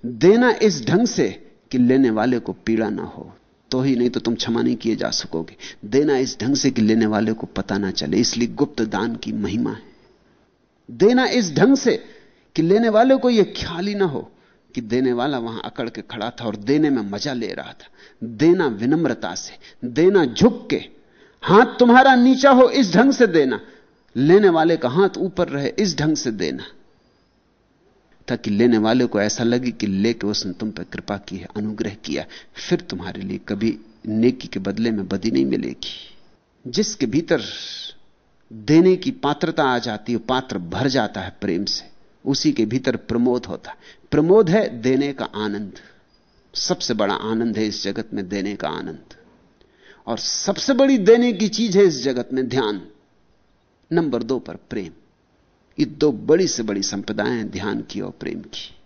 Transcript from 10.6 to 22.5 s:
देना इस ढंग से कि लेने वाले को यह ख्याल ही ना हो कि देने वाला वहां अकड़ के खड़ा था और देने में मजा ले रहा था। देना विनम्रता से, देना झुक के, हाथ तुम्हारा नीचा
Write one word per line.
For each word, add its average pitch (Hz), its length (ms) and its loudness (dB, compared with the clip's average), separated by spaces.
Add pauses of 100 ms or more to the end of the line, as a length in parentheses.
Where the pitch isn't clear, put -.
देना 233 340 4
इस 190 280 -2
ढंग 233 240 6
से 190 260 0 (520)
कि 160 60 2
लेने 214 280 4
वाले 240 260 6
को 254 140 2
यह 214 280 2
ख्याल 170 300 -6
ही 208 80 -4
ना 196 100 2
हो 135 260 -6 (440)
कि 131 60 -6
देने 123 320 0
वाला 127 260 -2
वहां 113 220 -8
अकड़ 117 280 -8
के 110 120 -12
खड़ा 110 280 -8
था 120 160 -12
और 107 100 -4
देने 139 340 2
में 123 120 0
मजा 104 320 -6
ले 110 200 -6
रहा - 200 -12
था। - 140 -20 (360)
देना 147 440 2
विनम्रता 120 680 -2
से, - 520 -16
देना 165 380 4
झुक 160 440 2
के, - 140 -2 (580)
हाथ 214 240 6
तुम्हारा 254 500 6
नीचा 262 360 6